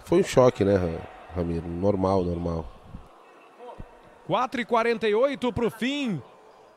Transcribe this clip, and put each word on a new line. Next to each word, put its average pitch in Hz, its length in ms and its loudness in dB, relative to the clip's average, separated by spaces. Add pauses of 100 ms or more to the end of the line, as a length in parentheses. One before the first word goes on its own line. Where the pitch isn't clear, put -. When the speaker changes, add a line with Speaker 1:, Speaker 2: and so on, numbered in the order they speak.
Speaker 1:
foi 170 160 4
um - 20 2
choque, 127 420 4
né, 101 120 6
Ra-, - 580 -6
Ramiro? 85 320 -2
Normal, 95 560 2
normal. 85 440 -4 (1600)
Speaker 2:
Quatro 240 340 -2
e 233 40 -4
quarenta 226 440 0
e 208 60 2
oito 247 380 0
pro 226 180 -2
fim 247 520 -4 (540)